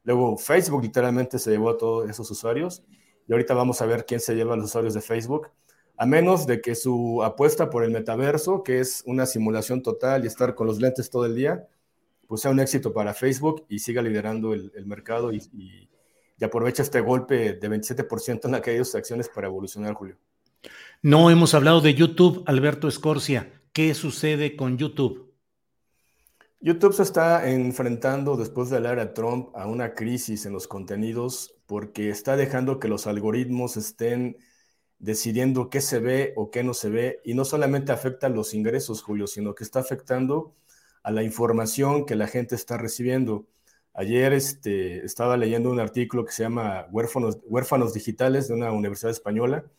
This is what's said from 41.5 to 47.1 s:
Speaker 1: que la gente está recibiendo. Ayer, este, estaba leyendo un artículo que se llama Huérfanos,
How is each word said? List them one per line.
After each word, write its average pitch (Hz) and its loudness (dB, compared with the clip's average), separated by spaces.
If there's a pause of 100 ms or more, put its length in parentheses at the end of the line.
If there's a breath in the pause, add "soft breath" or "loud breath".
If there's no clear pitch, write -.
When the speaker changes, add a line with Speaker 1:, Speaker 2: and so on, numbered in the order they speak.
Speaker 1:
que 110 -2
la 104 0
gente 120 -4
está 117 -6
recibiendo. 117 -2 (480)
Ayer, 123 2
este, 98 -2
estaba 123 0
leyendo 117 0
un 123 0
artículo 117 -2
que - -12
se 110 -4
llama 107 -4
Huérfanos, 113 -2